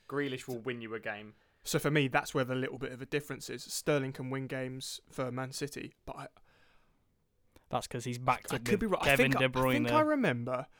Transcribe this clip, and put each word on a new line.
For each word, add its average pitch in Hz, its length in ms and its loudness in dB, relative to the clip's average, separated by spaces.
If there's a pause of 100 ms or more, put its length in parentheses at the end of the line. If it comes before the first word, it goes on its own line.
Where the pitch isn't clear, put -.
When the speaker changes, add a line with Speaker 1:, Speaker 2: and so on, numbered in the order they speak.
Speaker 1:
Grealish 135 400 -4
will 123 120 -4
win 120 200 -4
you 113 140 -8
a 113 60 -6
game. 107 340 -8 (300)
Speaker 2:
So - 140 0
for 143 120 2
me, 147 180 4
that's 147 240 0
where 135 120 2
the 127 100 -2
little 131 240 -2
bit 127 140 -8
of 123 100 -12
a 135 40 -10
difference 143 440 -4
is. 120 140 -8
Sterling 135 480 0
can 131 180 -8
win 135 160 -4
games 131 540 -6 (100)
for 131 200 -4
Man 131 220 -6
City, 147 440 -8 (100)
but 135 100 -10
I 139 120 -12 (1400)
Speaker 3:
That's 120 200 -2
'cause 120 160 -6
he's 120 140 -6
backed 127 340 0
Speaker 2:
I - 40 0
Speaker 3:
up 117 80 -6
Speaker 2:
could 120 100 0
Speaker 3:
with 185 60 2
Speaker 2:
be 226 60 2
wrong. 185 160 0
Speaker 3:
Kevin 190 340 6
Speaker 2:
I - 40 2
think, 131 120 4
Speaker 3:
De 127 60 0
Bruyne. 262 120 6
Speaker 2:
I - 40 4
think 120 180 2
I 302 80 8
remember. 131 680 2 (140)